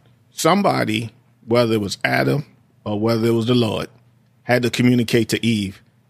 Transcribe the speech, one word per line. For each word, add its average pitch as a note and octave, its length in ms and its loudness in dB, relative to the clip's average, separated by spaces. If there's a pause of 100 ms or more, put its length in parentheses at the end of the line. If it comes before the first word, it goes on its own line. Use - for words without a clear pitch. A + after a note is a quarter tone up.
(320)
somebody, B2+ 800 0 (360)
whether A#2 280 2
it A2 60 0
was G2 240 -6
Adam C3+ 420 0 (400)
or G#2 120 -4
whether A2+ 300 0
it A#2 40 2
was A2+ 140 0
the B2 80 2
Lord, A2 340 -2 (560)
had B2 180 2
to A#2 80 -2
communicate B2 580 2
to - 180 -4
Eve G#2 360 -4 (280)